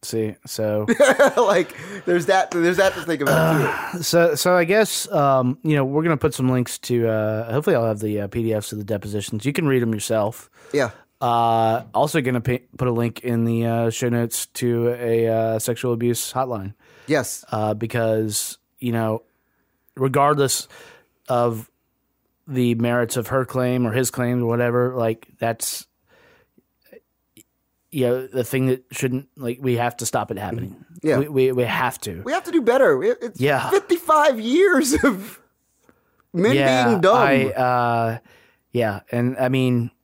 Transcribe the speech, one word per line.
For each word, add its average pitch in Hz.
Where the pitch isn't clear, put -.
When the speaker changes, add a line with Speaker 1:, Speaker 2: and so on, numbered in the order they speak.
Speaker 1:
See, 110
so 107
Speaker 2:
<laughs> -
Like, 196
there's 175
that, 190
there's 175
that 190
to 180
think 151
about, 156
too. 180
Speaker 1:
Uh, 170
so, 170
so 180
I 175
guess, 202
um, 139
you 156
know, 139
we're 139
gonna 165
put 151
some 127
links 127
to, 120
uh, 110
hopefully 151
I'll 117
have 107
the, 104
uh, 101
P 117
D 113
Fs 107
of 107
the 107
depositions. 104
You 143
can 170
read 131
'em 113
yourself. 107
Speaker 2:
Yeah. 131
Speaker 1:
Uh, 117
also 147
gonna 127
pa-, 123
put 127
a 123
link 117
in 117
the, 117
uh, 117
show 120
notes 117
to 120
a, 117
uh, 113
sexual 120
abuse 117
hotline. 113
Speaker 2:
Yes. 135
Speaker 1:
Uh, 107
because, 110
you 120
know, 113
regardless 139
of 120
the 127
merits 120
of 120
her 131
claim 123
or 107
his 123
claim 123
or 117
whatever, 120
like, 113
that's, -
you 127
know, 127
the 127
thing 131
that 127
shouldn't, 131
like, 127
we 131
have 120
to 117
stop 107
it 101
happening. 98
Speaker 2:
Yeah. 151
Speaker 1:
We, 147
we, 131
we 123
have 113
to. 90
Speaker 2:
We 254
have 370
to 339
do 339
better. 233
We, 190
it's 233
Speaker 1:
Yeah. 135
Speaker 2:
fifty-five 311
years 277
of 202
men 190
Speaker 1:
Yeah, 135
Speaker 2:
being 190
dumb. 190
Speaker 1:
I, 135
uh, 120
yeah, 110
and 120
I 127
mean 127